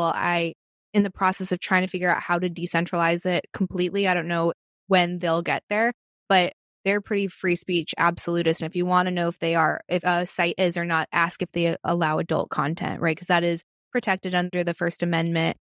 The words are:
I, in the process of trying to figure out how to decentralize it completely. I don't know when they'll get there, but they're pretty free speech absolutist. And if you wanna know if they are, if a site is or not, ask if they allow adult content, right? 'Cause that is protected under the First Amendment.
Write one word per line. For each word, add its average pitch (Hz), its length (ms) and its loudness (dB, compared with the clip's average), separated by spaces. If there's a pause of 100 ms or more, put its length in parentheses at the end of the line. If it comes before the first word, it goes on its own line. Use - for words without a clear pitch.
(140)
I, 170 400 -2 (380)
in 202 120 4
the 190 60 -2
process 190 420 0
of 180 80 -2
trying 185 220 0
to 185 60 -2
figure 180 220 -2
out - 120 0
how 175 160 0
to 180 100 -2
decentralize 170 800 0
it 175 260 0
completely. 185 560 0
I 185 60 2
don't 165 120 -2
know 170 260 0 (360)
when 180 320 2
they'll 170 220 0
get 156 260 -2
there, 226 240 0 (360)
but 180 260 4 (300)
they're 202 160 2
pretty 202 280 -2
free 175 260 -2
speech 175 420 -4
absolutist. 170 640 0
And 160 80 -4
if - 40 -20
you 180 120 0
wanna 180 260 2
know 175 160 0
if 175 100 -6
they 165 160 -2
are, 156 320 2
if 180 160 0
a 175 240 0
site 175 320 -2
is 180 180 2
or 170 80 -2
not, 165 280 -2
ask 170 300 0
if 175 100 -6
they 165 320 0
allow 165 340 0
adult 165 320 -2
content, 151 520 -4
right? 160 140 0
'Cause - 120 -12
that 175 160 2
is 170 180 -2 (300)
protected 190 420 -2
under 180 300 0
the 170 100 -2
First - 280 -2
Amendment. 165 560 0 (160)